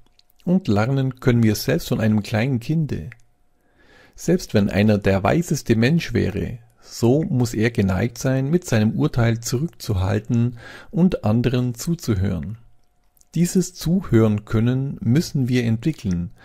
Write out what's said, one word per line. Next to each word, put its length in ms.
Und 220
lernen 520
können 240
wir 120
selbst 340
von 100
einem 220
kleinen 380
Kinde. 500
Selbst 380
wenn 160
einer 300
der 240
weiseste 520
Mensch 380
wäre, 460
so 420
muss 300
er 180
geneigt 460
sein, 320
mit 140
seinem 280
Urteil 500
zurückzuhalten 1160
und 360
anderen 500
zuzuhören. 840
Dieses 380
Zuhören 720
können 560
müssen 480
wir 160
entwickeln, 640